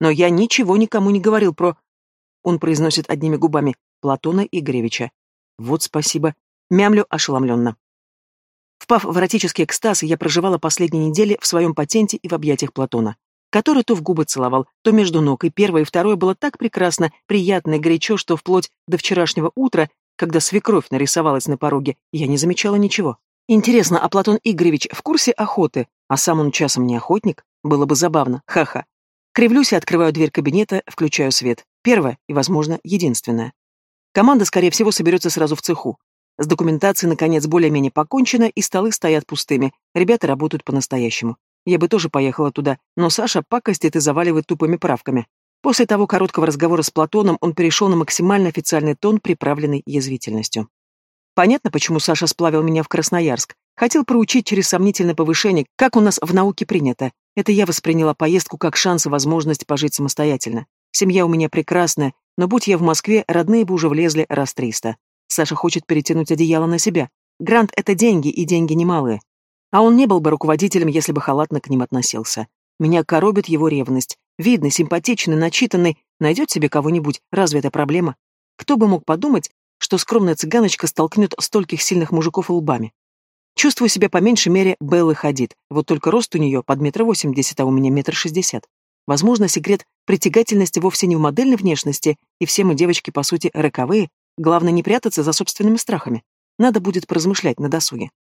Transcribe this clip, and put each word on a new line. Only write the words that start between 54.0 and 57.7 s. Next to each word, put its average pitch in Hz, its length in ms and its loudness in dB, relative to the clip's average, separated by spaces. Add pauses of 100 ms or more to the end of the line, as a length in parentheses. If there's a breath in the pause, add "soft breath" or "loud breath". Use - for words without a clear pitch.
проучить 233 420 2
через 190 220 0
сомнительное 185 460 0
повышение, 160 500 0 (120)
как 262 200 2
у 226 40 6
нас 208 200 4
в 170 140 -2
науке 190 320 2
принято. 135 460 -2 (220)
Это 202 160 0
я 202 140 4
восприняла 160 480 0